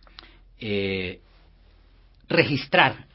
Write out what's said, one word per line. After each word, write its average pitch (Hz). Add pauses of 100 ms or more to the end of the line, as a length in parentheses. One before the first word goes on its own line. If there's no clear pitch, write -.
(600)
eh, 98 (1080)
registrar 143